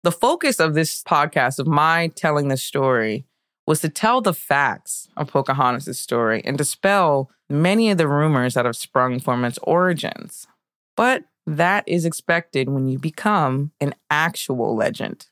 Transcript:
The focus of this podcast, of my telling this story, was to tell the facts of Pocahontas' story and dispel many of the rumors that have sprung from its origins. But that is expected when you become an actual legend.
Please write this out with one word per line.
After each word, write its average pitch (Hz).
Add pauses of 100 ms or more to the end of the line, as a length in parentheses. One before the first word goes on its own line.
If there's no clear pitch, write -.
The 170
focus 311
of 160
this 156
podcast, 143
of 139
my 160
telling 147
this 135
story, 127 (400)
was 156
to 160
tell 233
the 208
facts -
of 147
Pocahontas' 135
story 117
and 143
dispel 151 (200)
many 190
of 190
the 160
rumors 143
that 123
have 117
sprung 127
from 123
its 120
origins. - (500)
But 254 (220)
that 170
is 170
expected 165
when 131
you 131
become 151
an 143 (140)
actual 131
legend. -